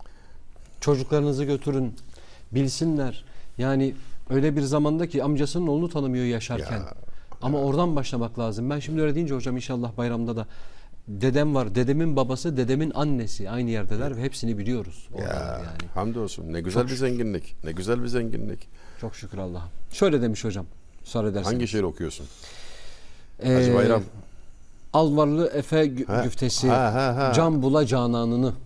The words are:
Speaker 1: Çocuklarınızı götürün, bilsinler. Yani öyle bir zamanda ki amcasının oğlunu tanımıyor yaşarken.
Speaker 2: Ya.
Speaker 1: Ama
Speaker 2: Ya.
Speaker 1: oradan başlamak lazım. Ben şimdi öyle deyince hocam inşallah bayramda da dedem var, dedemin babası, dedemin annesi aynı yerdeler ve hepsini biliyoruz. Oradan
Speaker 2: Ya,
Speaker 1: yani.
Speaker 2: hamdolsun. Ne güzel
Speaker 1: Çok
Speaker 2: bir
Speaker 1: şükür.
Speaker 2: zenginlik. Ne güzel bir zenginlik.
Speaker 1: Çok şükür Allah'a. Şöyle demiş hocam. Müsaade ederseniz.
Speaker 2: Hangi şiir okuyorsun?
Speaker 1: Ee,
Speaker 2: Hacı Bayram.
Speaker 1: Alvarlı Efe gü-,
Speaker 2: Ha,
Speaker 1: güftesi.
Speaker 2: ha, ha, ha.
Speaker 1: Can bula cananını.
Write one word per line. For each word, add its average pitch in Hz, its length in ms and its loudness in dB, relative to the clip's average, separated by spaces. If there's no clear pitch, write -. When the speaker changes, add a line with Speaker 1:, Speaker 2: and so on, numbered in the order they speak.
Speaker 1:
Çocuklarınızı 143 640 2
götürün, 135 520 0
bilsinler. 139 720 0
Yani 135 380 2
öyle 139 260 4
bir 151 60 2
zamanda 151 460 2
ki 135 160 0
amcasının 147 440 2
oğlunu 160 220 0
tanımıyor 131 360 0
yaşarken. 117 520 -2
Speaker 2:
Ya. - 160 -6
Speaker 1:
Ama 139 160 0
Speaker 2:
Ya. 139 60 2
Speaker 1:
oradan 151 320 2
başlamak 120 440 -2
lazım. 113 300 -2
Ben 147 100 -2
şimdi 156 220 -2
öyle 151 140 2
deyince 151 200 0
hocam 127 200 -2
inşallah 120 420 -4
bayramda 117 380 -2
da 110 100 -4
dedem 131 480 2
var, 110 200 0
dedemin 139 400 4
babası, 131 420 0
dedemin 131 380 2
annesi 120 540 2
aynı 117 200 -2
yerdeler 110 480 2
ve 117 40 -4
hepsini 117 360 -2
biliyoruz. 101 560 -2
Oradan - 200 -4
Speaker 2:
Ya, 67 240 -4
Speaker 1:
yani. - 360 -6
Speaker 2:
hamdolsun. 98 600 -4
Ne 85 80 -2
güzel 92 200 2
Speaker 1:
Çok 127 100 2
Speaker 2:
bir 131 40 -2
Speaker 1:
şükür. 131 120 0
Speaker 2:
zenginlik. 117 560 -2
Ne 78 80 -4
güzel 101 320 0
bir 123 40 0
zenginlik. 113 600 0
Speaker 1:
Çok 113 140 -8
şükür 98 220 -10
Allah'a. 90 300 -6
Şöyle 160 300 4
demiş 113 220 0
hocam. 98 220 -4
Müsaade 107 260 -2
ederseniz. 98 280 0
Speaker 2:
Hangi 120 120 0
şiir 104 160 2
okuyorsun? 80 420 -4
Speaker 1:
Ee, 127 100 4
Speaker 2:
Hacı 127 220 6
Bayram. 107 260 6
Speaker 1:
Alvarlı 151 600 4
Efe 156 320 2
gü-, 135 200 -2
Speaker 2:
Ha, 110 180 2
Speaker 1:
güftesi. 123 460 2
Speaker 2:
ha, 117 240 4
ha, 127 240 2
ha. 131 180 2
Speaker 1:
Can 160 260 4
bula 139 240 4
cananını. 120 680 2